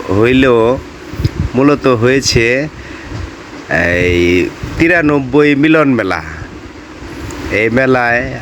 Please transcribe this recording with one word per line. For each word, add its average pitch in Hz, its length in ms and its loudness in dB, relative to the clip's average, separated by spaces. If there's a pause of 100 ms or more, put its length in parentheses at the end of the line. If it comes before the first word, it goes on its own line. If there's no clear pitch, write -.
(200)
হইলেও 123 580 4 (760)
মূলত 139 320 2
হয়েছে 127 840 2 (1300)
এই 87 520 2 (300)
তিরানব্বই 147 760 2
মিলন 151 340 4
মেলা। 95 340 0 (1300)
এই 110 180 2
মেলায় 127 720 2